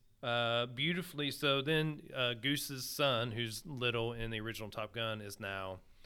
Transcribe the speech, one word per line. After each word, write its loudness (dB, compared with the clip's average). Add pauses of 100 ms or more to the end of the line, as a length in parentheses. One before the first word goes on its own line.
(240)
uh, 4
beautifully, 0
so 4
then, 2 (140)
uh, 2
Goose's -2
son, 4
who's -2
little 0
in -4
the -2
original -6
Top -6
Gun, -2
is -10
now, -4 (260)